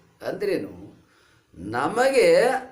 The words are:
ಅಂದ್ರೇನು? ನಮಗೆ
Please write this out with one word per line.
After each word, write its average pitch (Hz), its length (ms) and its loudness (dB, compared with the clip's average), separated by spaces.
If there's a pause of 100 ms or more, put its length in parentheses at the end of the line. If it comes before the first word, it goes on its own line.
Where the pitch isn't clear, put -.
(260)
ಅಂದ್ರೇನು? 156 800 -8 (500)
ನಮಗೆ 180 920 2 (280)